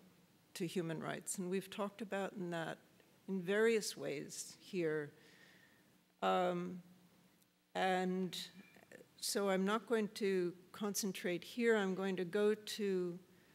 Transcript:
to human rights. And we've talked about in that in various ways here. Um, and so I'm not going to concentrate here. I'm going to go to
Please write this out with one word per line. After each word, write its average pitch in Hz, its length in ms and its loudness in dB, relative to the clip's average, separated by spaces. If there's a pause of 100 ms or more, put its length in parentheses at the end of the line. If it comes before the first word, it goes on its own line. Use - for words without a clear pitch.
(540)
to 185 120 -4
human 165 320 -4
rights. 151 380 -6
And 180 140 -4
we've 190 180 -2
talked 202 320 -6
about 196 380 -4
in 175 140 -4
that 160 260 -4 (500)
in 190 140 -2
various 214 560 2
ways - 600 -6
here. 156 540 -2 (1080)
Um, 180 580 2 (920)
and 185 600 2 (840)
so 202 300 2
I'm 190 160 4
not 214 200 2
going 220 280 2
to 185 400 2 (180)
concentrate 190 720 -2
here. 233 320 4
I'm 190 180 2
going 190 220 0
to 185 80 0
go 208 300 4
to 190 640 -2 (360)